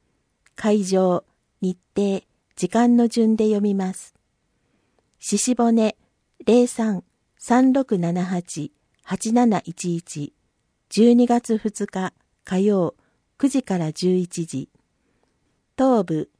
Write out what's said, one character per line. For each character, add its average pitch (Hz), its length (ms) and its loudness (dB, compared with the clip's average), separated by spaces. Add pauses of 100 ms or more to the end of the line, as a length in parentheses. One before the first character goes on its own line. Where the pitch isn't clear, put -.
(540)
会 208 300 0
場、 185 400 0 (360)
日 185 160 -4 (200)
程、 196 260 -2 (320)
時 - 140 -6
間 240 280 4
の 233 120 4
順 220 260 2
で 214 120 0
読 208 140 0
み 202 140 0
ま 190 200 -4
す。 - 200 -20 (1040)
鹿 240 460 -2
骨、 226 320 2 (480)
零 240 240 4
三 220 340 -4 (340)
三 254 360 2
六 262 260 0
七 175 260 -2
八 175 480 -8 (300)
八 220 300 -6
七 233 320 2
一 170 320 -6
一。 151 360 -12 (560)
十 233 260 4
二 240 120 6
月 240 320 0
二 208 300 -6
日 185 260 -8 (300)
火 185 160 -4
曜、 196 340 0 (440)
九 277 100 0
時 254 160 -2
か 185 140 -4
ら 156 140 -4
十 180 220 0
一 175 320 -4
時。 - 240 -10 (1080)
東 254 280 2
部、 156 360 -4